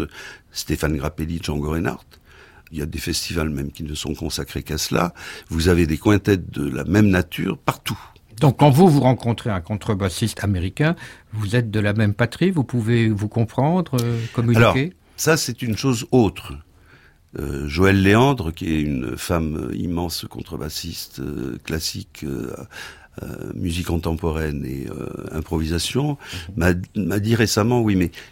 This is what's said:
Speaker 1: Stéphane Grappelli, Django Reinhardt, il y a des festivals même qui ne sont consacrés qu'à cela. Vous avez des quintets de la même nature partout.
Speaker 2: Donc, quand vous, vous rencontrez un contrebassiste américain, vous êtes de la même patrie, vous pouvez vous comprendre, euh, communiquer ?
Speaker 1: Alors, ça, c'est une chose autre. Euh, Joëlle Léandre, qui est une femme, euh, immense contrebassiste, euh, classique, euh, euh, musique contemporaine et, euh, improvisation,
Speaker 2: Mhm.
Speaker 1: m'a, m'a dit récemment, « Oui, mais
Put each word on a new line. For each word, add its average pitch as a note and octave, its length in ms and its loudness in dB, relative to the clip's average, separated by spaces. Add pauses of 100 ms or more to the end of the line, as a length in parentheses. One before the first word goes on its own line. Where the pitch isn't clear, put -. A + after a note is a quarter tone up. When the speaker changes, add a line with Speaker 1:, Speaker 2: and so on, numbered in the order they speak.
(520)
Speaker 1:
Stéphane D#2 440 -2
Grappelli, D#2 460 -6
Django D2 300 -4
Reinhardt, - 340 -4 (680)
il E2 60 -12
y D2 40 -6
a D2+ 40 -4
des D2+ 140 -8
festivals D#2+ 500 -4
même C#2+ 220 -4
qui E2 120 -12
ne D2+ 120 -8
sont D2 180 -6
consacrés D2 500 -8
qu'à D2+ 140 -6
cela. - 360 0 (360)
Vous D#2+ 200 2
avez E2+ 180 6
des D#2 100 0
quintets G#2 400 4
de D#2+ 320 -6
la C2+ 140 -4
même G#2 260 6
nature F2+ 480 0
partout. - 420 -4 (400)
Speaker 2:
Donc, C#3 200 4
quand D3 100 10
vous, D3+ 180 8
vous C#3+ 140 8
rencontrez A#2 480 2
un F#2+ 120 -2
contrebassiste G2+ 840 -2
américain, G2+ 520 0 (380)
vous G#2+ 220 -2
êtes A2+ 160 2
de G#2+ 80 0
la G#2 140 2
même G#2 200 4
patrie, - 380 0
vous D#3+ 120 2
pouvez A2+ 460 2
vous G#2 200 0
comprendre, C3+ 720 0
euh, A#2 200 -2 (120)
communiquer ? A#2 260 4
Speaker 1:
Alors, G#2+ 180 6 (380)
ça, D#3 220 2
c'est B2+ 240 -6
une A2+ 140 -2
chose B2 360 0
autre. G2+ 420 2 (840)
Euh, C#2+ 280 -4
Joëlle F#2+ 360 4
Léandre, G#2+ 500 4
qui F2 200 -4
est D#2 80 2
une C2 360 -4
femme, D#2 540 -2
euh, - 40 -6
immense E2+ 540 -4
contrebassiste, - 880 -10
euh, C2+ 440 -8
classique, - 600 -8
euh, C2+ 280 -8 (680)
euh, - 320 -12
musique F2 320 -4
contemporaine D#2+ 800 -2
et, C2 220 -8
euh, - 220 -10 (220)
improvisation, E2 800 -2
Speaker 2:
Mhm. F2+ 480 -10
Speaker 1:
m'a, F2 160 4 (220)
m'a G2 240 -2
dit G#2+ 140 0
récemment, « A2+ 480 2
Oui, G#2+ 140 2
mais F2+ 160 2 (200)